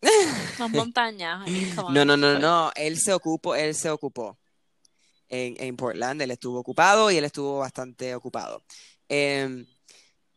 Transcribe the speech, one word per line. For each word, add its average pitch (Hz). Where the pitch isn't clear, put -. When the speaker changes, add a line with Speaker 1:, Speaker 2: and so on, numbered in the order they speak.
Speaker 1:
<laughs> 302
Speaker 2:
las 233
montañas. 220
I 175
mean, 185
come 143
Speaker 1:
No, 143
Speaker 2:
on, 143
Speaker 1:
no, 143
no, 143
Speaker 2:
like 139
Speaker 1:
no, 160
él 156
se 196
ocupo-, 165
él 151
se 165
ocupó 123
en, 127
en 131
Portland, 127
él 127
estuvo 123
ocupado 196
y 175
él 147
estuvo 139
bastante 127
ocupado. 110
Em, 139